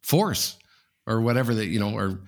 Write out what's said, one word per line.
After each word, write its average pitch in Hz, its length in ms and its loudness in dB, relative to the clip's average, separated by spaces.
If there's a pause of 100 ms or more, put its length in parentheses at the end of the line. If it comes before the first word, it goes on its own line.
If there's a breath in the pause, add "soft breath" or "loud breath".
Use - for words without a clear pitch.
Force 170 500 2 (500 soft breath)
or 113 140 0
whatever 120 340 2
that, 110 120 -2
you 101 140 0
know, 104 140 0
or 95 340 -4